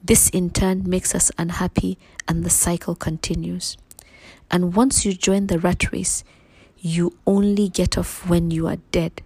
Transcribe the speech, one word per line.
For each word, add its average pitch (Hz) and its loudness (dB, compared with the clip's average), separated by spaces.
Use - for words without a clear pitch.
This 226 4
in 180 0
turn 190 0
makes 185 -2
us - 2
unhappy, 180 -2
and 170 -2
the 175 0
cycle 170 0
continues. 170 -6
And 180 2
once 254 4
you 202 0
join 196 2
the 175 0
rat 175 0
race, - -4
you 170 -2
only 202 2
get - 0
off 185 -6
when 170 2
you 165 -2
are - -4
dead. 165 -2